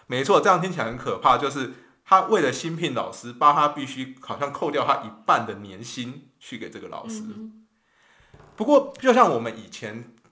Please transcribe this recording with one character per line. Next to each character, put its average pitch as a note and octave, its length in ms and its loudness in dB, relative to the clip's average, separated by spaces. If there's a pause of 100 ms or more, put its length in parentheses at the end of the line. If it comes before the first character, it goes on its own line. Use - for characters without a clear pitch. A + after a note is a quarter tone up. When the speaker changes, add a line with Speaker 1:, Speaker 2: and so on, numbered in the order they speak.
Speaker 1:
没 B2+ 160 -2
错， E3+ 180 4
这 G3+ 80 4
样 F#3 120 6
听 F#3 100 -4
起 E3+ 80 -8
来 B2 60 -2
很 A2+ 120 -6
可 A2 220 -6
怕， B2+ 180 4
就 C3 140 -2
是 C3+ 220 -6 (320)
他 F#3+ 220 6
为 G#3+ 140 2
了 C3 120 2
新 E3 240 -8
聘 D#3 180 -4
老 F#2+ 160 -4
师， A#2+ 220 -14
巴 C#3+ 200 6
哈 D3+ 160 2
必 D3 160 -8
须 C3 360 -10
好 - 180 -8
像 C#3 140 -4
扣 D#3 180 -4
掉 C#3 160 0
他 C#3 160 0
一 G#2+ 80 -12 (160)
半 C3+ 180 2
的 G#2+ 100 -10
年 G2 280 -16
薪 B2+ 560 -12
去 - 180 -16
给 A2+ 140 -12
这 - 80 -16
个 - 80 -14
老 - 220 -12
师。 A3 140 -12
Speaker 2:
嗯 G#3+ 120 -14
哼。 A3 300 -18 (920)
Speaker 1:
不 G#3+ 100 -6
过， C#4 340 4
就 B3+ 160 4
像 A3 160 6
我 B2+ 80 0
们 A2+ 180 -6
以 G#2+ 120 -18
前 A#2 480 -14 (160)